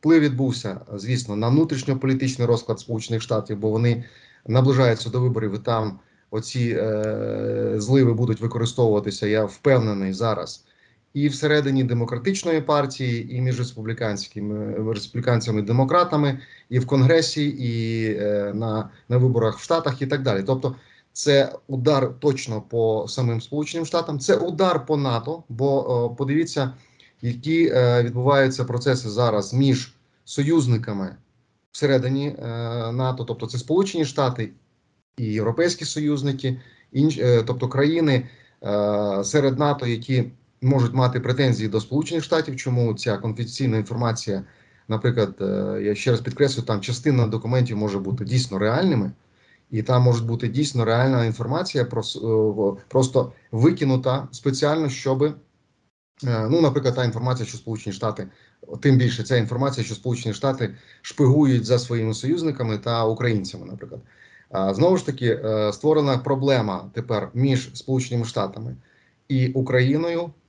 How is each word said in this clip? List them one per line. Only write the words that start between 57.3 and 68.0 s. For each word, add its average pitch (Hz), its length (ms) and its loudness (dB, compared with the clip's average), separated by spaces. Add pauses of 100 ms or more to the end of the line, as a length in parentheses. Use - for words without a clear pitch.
що - 100 -14
Сполучені 107 360 -8
Штати, 101 360 -6 (520)
тим 135 160 6
більше 120 260 2
ця 123 140 0
інформація, 120 480 -2
що 110 100 -8
Сполучені 117 400 -4
Штати 131 400 -2 (280)
шпигують 135 640 4
за 120 140 2
своїми 113 360 -2
союзниками 131 640 -2
та 117 260 0
українцями, 107 600 -2
наприклад. - 340 -14 (500)
А, 98 240 0
знову 175 220 4
ж - 100 -4
таки, 123 380 -2
е, 107 280 0
створена 143 460 2
проблема 127 760 0
тепер 110 400 -4
між 127 400 0
Сполученими 123 500 -4